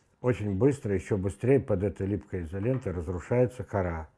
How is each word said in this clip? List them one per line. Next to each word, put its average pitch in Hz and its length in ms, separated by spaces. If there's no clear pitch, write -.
Очень 104 360
быстро, 123 360
еще 95 240
быстрее 117 420
под 104 240
этой 98 240
липкой 98 360
изолентой 101 500
разрушается 90 720
кора. 85 440